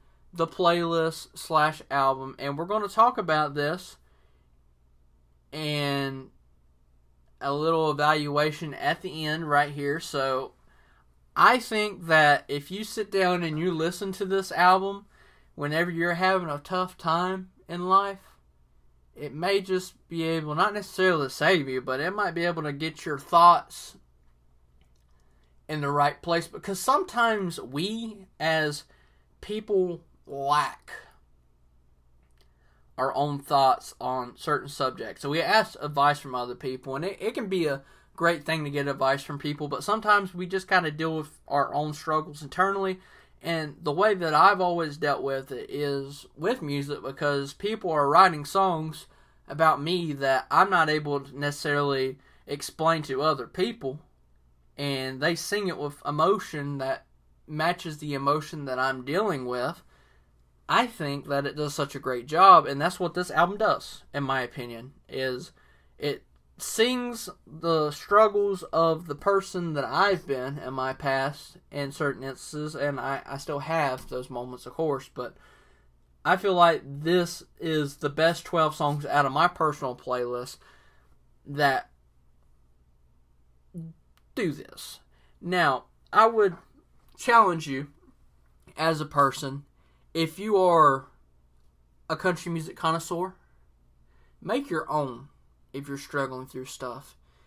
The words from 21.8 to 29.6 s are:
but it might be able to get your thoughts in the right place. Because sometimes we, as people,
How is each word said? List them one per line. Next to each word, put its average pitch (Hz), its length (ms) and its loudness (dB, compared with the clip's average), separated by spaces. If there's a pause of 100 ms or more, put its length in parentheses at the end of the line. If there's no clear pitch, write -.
but 131 180 -4
it 180 140 -4
might 196 200 -2
be 170 120 -2
able 165 160 -2
to 147 100 -6
get 156 320 -8
your 147 140 -6
thoughts - 760 6 (1700)
in 151 140 -4
the 143 80 -2
right 143 320 2
place. 170 240 0
Because 185 340 -8
sometimes 233 800 0
we, 196 680 -6 (120)
as 156 460 0 (580)
people, 196 580 -2 (260)